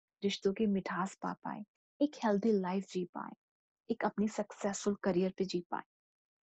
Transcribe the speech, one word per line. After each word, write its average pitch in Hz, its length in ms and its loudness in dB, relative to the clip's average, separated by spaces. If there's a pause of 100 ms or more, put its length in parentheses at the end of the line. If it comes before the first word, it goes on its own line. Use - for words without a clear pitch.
(240)
रिश्तों 196 280 2
की 220 140 2
मिठास 190 480 0
पा 185 180 -6
पाए, - 320 -8 (360)
एक 294 120 2 (120)
हेल्दी 214 280 4
लाइफ 190 360 0
जी 185 160 -4
पाए, - 280 -10 (580)
एक 226 140 -2
अपनी 208 240 2
सक्सेसफुल 208 680 -2
करियर 185 440 2
पे 190 60 2
जी 180 260 -4
पाए। - 140 -6 (640)